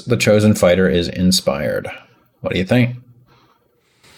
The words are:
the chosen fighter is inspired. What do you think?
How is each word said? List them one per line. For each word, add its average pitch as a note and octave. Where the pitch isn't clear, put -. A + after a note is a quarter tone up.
the -
chosen G#2+
fighter F#2
is F2
inspired. F2+
What -
do -
you F#2
think? B2